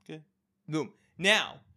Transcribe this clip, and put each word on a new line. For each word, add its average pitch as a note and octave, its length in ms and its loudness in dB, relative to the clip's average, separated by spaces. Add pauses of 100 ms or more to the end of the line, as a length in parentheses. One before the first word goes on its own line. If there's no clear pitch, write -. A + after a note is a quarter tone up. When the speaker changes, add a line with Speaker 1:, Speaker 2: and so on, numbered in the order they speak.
Speaker 1:
Okay. D#3 140 -14 (460)
Speaker 2:
Boom. D3+ 240 -4 (260)
Now, F#3+ 420 2 (180)